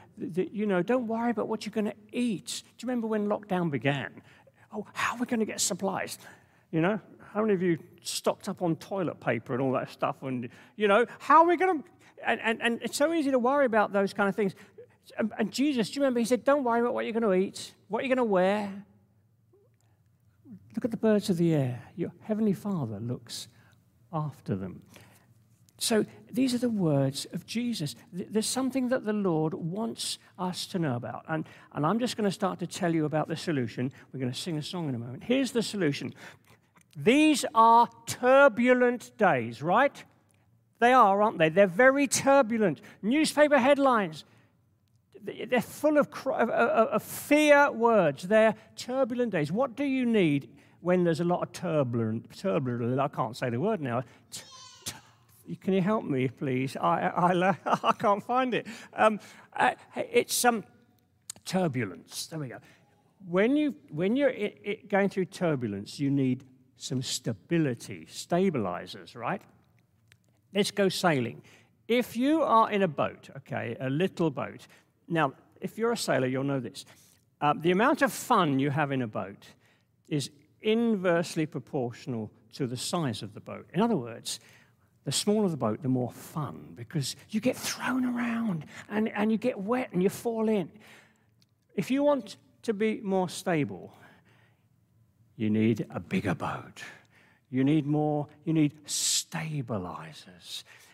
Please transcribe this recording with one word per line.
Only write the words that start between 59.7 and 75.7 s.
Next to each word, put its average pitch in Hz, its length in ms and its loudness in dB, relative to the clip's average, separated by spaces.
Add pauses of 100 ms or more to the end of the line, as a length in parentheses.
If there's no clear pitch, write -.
it's, - 500 0
um, 233 180 2 (800)
turbulence. 120 840 -4
There 156 120 -10
we 143 80 -8
go. 107 120 -12 (680)
When 208 300 2
you, 302 180 0 (160)
when 185 240 -2
you're 277 160 2
i-, - 220 -6 (120)
i-, 202 220 -6
going 202 220 2
through 190 160 -2
turbulence, 120 760 -4
you 139 100 0
need 135 360 0 (320)
some 131 240 -6
stability, 120 1080 -4
stabilizers, 101 1040 -4
right? 127 280 -6 (1120)
Let's 202 160 0
go 196 160 2
sailing. 147 540 0 (480)
If 233 260 0
you 285 260 2
are 226 300 4
in 196 120 0
a 190 40 2
boat, 104 500 -6
okay, 117 440 -8
a 131 80 -4
little 165 420 -2
boat, 107 340 -10 (440)
now, 156 240 2 (260)
if - 180 -10